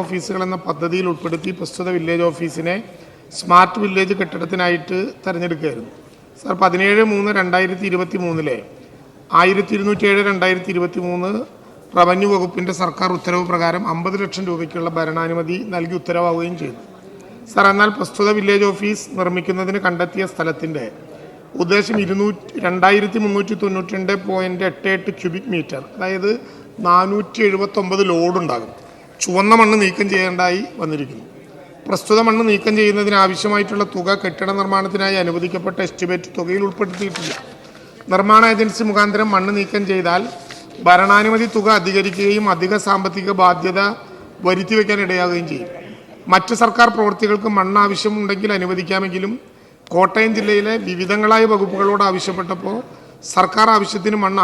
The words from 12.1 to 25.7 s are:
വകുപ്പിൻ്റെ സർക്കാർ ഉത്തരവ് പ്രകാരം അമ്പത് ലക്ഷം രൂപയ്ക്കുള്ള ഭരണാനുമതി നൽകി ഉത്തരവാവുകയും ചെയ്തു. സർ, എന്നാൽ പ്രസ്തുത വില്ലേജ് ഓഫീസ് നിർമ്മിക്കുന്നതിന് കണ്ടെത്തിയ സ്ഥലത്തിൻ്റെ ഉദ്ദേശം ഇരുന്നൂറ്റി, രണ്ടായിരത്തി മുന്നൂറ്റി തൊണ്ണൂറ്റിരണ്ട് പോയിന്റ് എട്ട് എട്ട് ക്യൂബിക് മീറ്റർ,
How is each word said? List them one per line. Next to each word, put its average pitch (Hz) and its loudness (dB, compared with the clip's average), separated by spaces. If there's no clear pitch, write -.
വകുപ്പിൻ്റെ 180 -2
സർക്കാർ 185 -2
ഉത്തരവ് 175 -2
പ്രകാരം 170 0
അമ്പത് 170 -4
ലക്ഷം 190 -6
രൂപയ്ക്കുള്ള 170 -4
ഭരണാനുമതി 165 -2
നൽകി 170 -4
ഉത്തരവാവുകയും 170 -2
ചെയ്തു. 131 -10
സർ, 196 4
എന്നാൽ 208 4
പ്രസ്തുത - -2
വില്ലേജ് 202 2
ഓഫീസ് 208 -4
നിർമ്മിക്കുന്നതിന് 185 -2
കണ്ടെത്തിയ 180 -2
സ്ഥലത്തിൻ്റെ 160 -6
ഉദ്ദേശം 202 0
ഇരുന്നൂറ്റി, 196 -2
രണ്ടായിരത്തി 196 2
മുന്നൂറ്റി 202 0
തൊണ്ണൂറ്റിരണ്ട് 190 -4
പോയിന്റ് 185 -2
എട്ട് - -6
എട്ട് 190 -6
ക്യൂബിക് 185 -6
മീറ്റർ, 147 -6